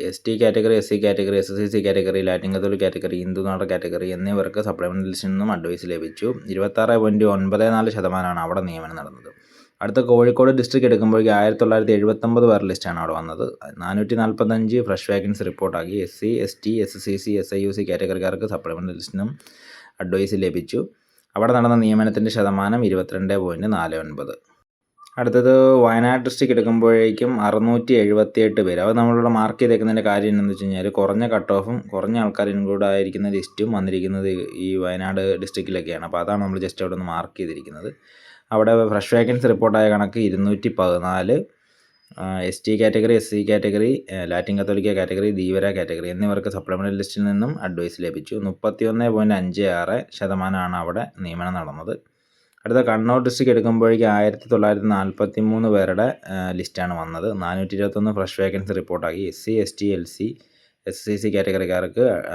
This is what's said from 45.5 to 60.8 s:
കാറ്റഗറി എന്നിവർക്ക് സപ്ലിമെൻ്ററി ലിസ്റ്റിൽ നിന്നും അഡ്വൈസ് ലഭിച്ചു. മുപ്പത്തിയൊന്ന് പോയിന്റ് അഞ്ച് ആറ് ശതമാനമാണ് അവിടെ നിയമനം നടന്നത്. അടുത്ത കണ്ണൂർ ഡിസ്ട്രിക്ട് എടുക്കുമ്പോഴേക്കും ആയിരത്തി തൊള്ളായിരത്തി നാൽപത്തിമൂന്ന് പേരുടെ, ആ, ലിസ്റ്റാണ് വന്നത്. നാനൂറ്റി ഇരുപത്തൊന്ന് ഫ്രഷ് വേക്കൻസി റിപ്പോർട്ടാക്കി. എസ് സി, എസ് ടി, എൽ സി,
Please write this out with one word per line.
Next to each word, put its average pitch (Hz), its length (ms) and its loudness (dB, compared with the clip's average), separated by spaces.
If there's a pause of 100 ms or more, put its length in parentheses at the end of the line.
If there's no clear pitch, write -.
കാറ്റഗറി 85 380 -6
എന്നിവർക്ക് 98 420 -2
സപ്ലിമെൻ്ററി 95 440 -4
ലിസ്റ്റിൽ 98 300 -4
നിന്നും 104 380 0
അഡ്വൈസ് 87 400 -6
ലഭിച്ചു. 80 320 -8
മുപ്പത്തിയൊന്ന് 110 720 -2
പോയിന്റ് 107 260 2
അഞ്ച് 92 280 -2
ആറ് 92 500 -2
ശതമാനമാണ് 92 640 -4
അവിടെ 87 300 -4 (140)
നിയമനം 87 340 -8
നടന്നത്. 76 440 -10 (680)
അടുത്ത 117 140 2
കണ്ണൂർ 120 440 2
ഡിസ്ട്രിക്ട് 127 280 2
എടുക്കുമ്പോഴേക്കും 113 600 4
ആയിരത്തി 104 380 0
തൊള്ളായിരത്തി 104 380 2
നാൽപത്തിമൂന്ന് 107 800 0
പേരുടെ, 98 460 2 (160)
ആ, 92 200 -6
ലിസ്റ്റാണ് 90 500 -6
വന്നത്. 85 420 -6
നാനൂറ്റി 92 320 -4
ഇരുപത്തൊന്ന് 101 360 -2
ഫ്രഷ് 95 300 -4
വേക്കൻസി 95 320 -2
റിപ്പോർട്ടാക്കി. 85 480 -6
എസ് 87 240 -8
സി, 110 60 -4
എസ് 107 300 -2
ടി, 101 60 -2
എൽ 90 180 -2
സി, 110 340 -8 (480)